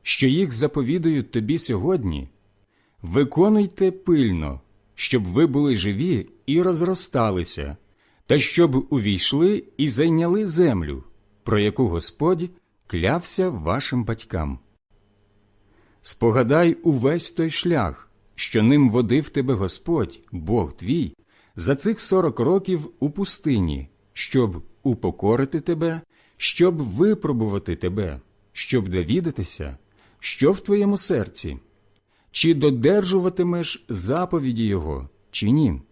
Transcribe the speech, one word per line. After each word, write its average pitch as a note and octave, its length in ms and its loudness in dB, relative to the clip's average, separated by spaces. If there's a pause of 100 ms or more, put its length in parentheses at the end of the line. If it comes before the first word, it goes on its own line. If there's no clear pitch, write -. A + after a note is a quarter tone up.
що - 260 0
їх D3+ 240 2
заповідують D3 800 -2
тобі A#2 260 -2
сьогодні, G#2 720 -2 (720)
виконуйте F#3 880 2
пильно, G2 720 0 (340)
щоб - 280 -2
ви G#2+ 240 2
були C#3 280 2
живі G#2 540 -2 (160)
і D#3 160 2
розросталися, B2 1160 -2 (500)
та D3 100 4
щоб C#3 520 2
увійшли C3+ 760 0 (140)
і C#3+ 120 0
зайняли E3+ 560 2
землю, A2 580 0 (400)
про G#2+ 160 0
яку G#2 280 2
Господь D#3+ 640 -2 (380)
клявся E3 640 0
вашим A2+ 540 -2
батькам. E2 560 -6 (1400)
Спогадай C3 720 2
увесь D#3 580 0
той D#3+ 180 -2
шлях, C#3+ 600 -2 (260)
що - 280 0
ним C3+ 260 6
водив A#2+ 400 2
тебе C3 240 -2
Господь, G2+ 680 -2 (120)
Бог F2 420 -2
твій, A#2 420 -4 (400)
за C3 200 0
цих G#3+ 260 -4
сорок F#3 380 0
років F3 500 0 (100)
у D3 100 -2
пустині, F#2+ 800 -2 (240)
щоб A2 500 -2 (200)
упокорити A#2+ 760 0
тебе, E3 400 -4 (360)
щоб F3 380 2
випробувати A#2 1000 0
тебе, F2+ 460 -4 (300)
щоб G#2+ 380 -2
довідатися, F2+ 880 -4 (480)
що C#3+ 260 2
в F#3+ 80 0
твоєму G3+ 380 0
серці, F2+ 600 -4 (720)
чи E3 220 2
додержуватимеш F3 1400 0
заповіді B2 760 -2
його, D2+ 440 -4 (220)
чи G#2 180 -2
ні. B2 320 2 (100)